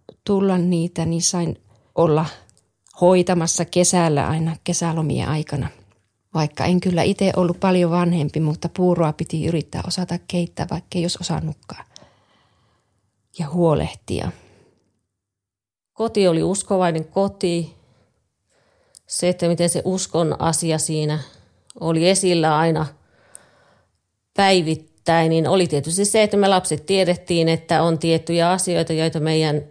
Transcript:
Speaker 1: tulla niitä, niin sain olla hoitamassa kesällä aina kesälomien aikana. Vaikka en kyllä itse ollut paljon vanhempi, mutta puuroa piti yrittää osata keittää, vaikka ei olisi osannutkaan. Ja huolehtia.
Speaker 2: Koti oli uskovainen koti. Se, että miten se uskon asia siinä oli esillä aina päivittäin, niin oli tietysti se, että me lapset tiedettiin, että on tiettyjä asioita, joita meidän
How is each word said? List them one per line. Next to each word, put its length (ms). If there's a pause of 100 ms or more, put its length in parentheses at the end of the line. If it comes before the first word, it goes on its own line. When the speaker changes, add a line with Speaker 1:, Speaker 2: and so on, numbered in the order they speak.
(240)
Speaker 1:
tulla 340
niitä, 460
niin 180
sain 380 (340)
olla 320 (760)
hoitamassa 640
kesällä 640
aina 360
kesälomien 640
aikana. 400 (640)
Vaikka 300
en 160
kyllä 220
itse 340
ollut 240
paljon 300
vanhempi, 500
mutta 360
puuroa 360
piti 340
yrittää 400
osata 320 (100)
keittää, 420
vaikka 240
ei 100
olisi 160
osannutkaan. 640 (1500)
Ja 120
huolehtia. 800 (1600)
Speaker 2:
Koti 360
oli 140
uskovainen 600
koti. 720 (1300)
Se, 220
että 200
miten 200
se 160
uskon 580
asia 360
siinä 400 (640)
oli 280
esillä 500
aina 280 (1500)
päivittäin, 920
niin 180
oli 180
tietysti 380
se, 180
että 140
me 120
lapset 380
tiedettiin, 640
että 340
on 160
tiettyjä 520
asioita, 420
joita 280
meidän 500